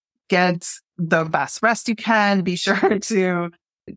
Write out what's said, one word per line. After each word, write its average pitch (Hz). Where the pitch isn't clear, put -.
get 180
the 165
best 156
rest 226
you 220
can, 202
be 175
<laughs> -
sure 196
to 185